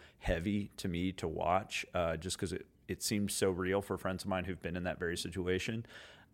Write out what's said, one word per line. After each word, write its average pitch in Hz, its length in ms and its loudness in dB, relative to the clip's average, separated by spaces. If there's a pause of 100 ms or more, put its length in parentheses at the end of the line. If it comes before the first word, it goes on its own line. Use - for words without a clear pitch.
(200)
heavy 98 560 0
to - 120 -4
me 90 240 0
to 92 140 -4
watch, 85 640 2
uh, 85 240 2
just 87 220 -4
'cause 87 140 -2
it, - 140 -6 (200)
it 92 160 -6
seemed 101 300 0
so 98 180 4
real 92 320 2
for 95 160 -2
friends 92 240 -2
of 98 80 -6
mine 92 140 2
who've 87 180 -4
been 85 140 -4
in 87 80 -2
that 87 140 -2
very 87 180 0
situation. 92 680 0 (500)